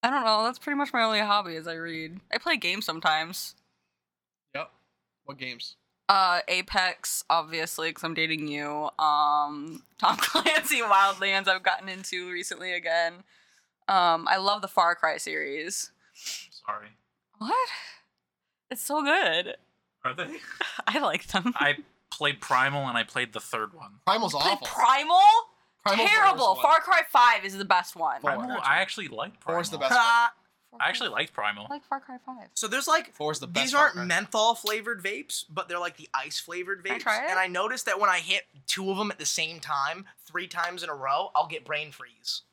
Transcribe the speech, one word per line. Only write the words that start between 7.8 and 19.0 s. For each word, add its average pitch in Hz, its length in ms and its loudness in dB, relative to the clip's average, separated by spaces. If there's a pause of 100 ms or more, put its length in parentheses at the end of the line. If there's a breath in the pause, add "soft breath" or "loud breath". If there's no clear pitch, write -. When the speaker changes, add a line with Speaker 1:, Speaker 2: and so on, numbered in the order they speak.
Speaker 1:
'cause - 120 -12
I'm 165 100 -6
dating 160 320 -2
you. 147 520 -6
Um, 147 840 0 (160)
Tom - 180 2
<laughs> - 40 -4
Clancy 311 600 2
Wildlands 196 680 4
I've 185 160 2
gotten 190 240 0
into 185 420 -8
recently 180 420 -8
again. 170 520 -2 (640 soft breath)
Um, 175 400 4
I 190 80 6
love 196 260 0
the 190 60 -8
Far 175 260 4
Cry 160 220 0
series. 156 760 -8 (240)
Speaker 3:
Sorry. - 760 -12 (480)
Speaker 1:
What? 415 300 -2 (1000 loud breath)
It's - 120 -8
so 294 200 -2